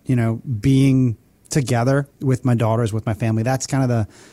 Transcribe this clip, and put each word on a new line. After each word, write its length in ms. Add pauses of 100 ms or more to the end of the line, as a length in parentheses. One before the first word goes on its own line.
you 100
know, 240 (220)
being 560 (320)
together 580 (140)
with 240
my 80
daughters, 400
with 140
my 80
family. 260
That's 240
kind 160
of 80
the, 180 (260)